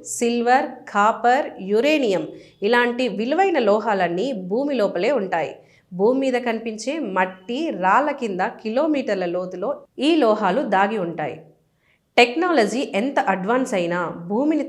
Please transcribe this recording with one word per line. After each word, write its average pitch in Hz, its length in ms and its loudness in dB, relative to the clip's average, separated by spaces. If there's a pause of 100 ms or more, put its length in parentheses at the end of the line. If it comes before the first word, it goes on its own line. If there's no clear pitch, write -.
(180)
సిల్వర్, 240 500 2 (240)
కాపర్, 226 560 2 (240)
యురేనియం 233 520 2 (440)
ఇలాంటి 240 380 2 (140)
విలువైన 320 400 2 (100)
లోహాలన్నీ 196 580 0 (240)
భూమి 277 300 -2
లోపలే 196 300 0 (100)
ఉంటాయి. 180 300 -2 (480)
భూమి 247 240 4
మీద 247 140 0 (100)
కనిపించే 226 460 -6 (240)
మట్టి, 190 420 -2 (260)
రాళ్ళ 254 260 4 (100)
కింద 196 200 -4 (200)
కిలోమీటర్ల 233 640 0 (100)
లోతులో 185 360 -4 (360)
ఈ 320 40 4 (120)
లోహాలు 214 400 2 (120)
దాగి 202 320 2
ఉంటాయి. 156 300 -6 (840)
టెక్నాలజీ 247 600 4 (200)
ఎంత 269 180 0 (140)
అడ్వాన్స్ 233 460 -2
అయినా 175 200 -2 (320)
భూమిని 285 360 0